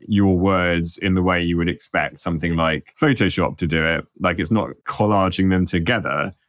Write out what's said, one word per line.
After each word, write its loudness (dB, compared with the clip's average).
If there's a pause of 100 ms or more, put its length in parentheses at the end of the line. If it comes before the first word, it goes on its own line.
your 4
words 0
in 0
the 2
way 2
you 0
would 0
expect -4
something -2
like -2
Photoshop 2
to -2
do 0
it. -2 (140)
Like, -2
it's -4
not 0 (140)
collaging 0
them 2
together. -2 (160)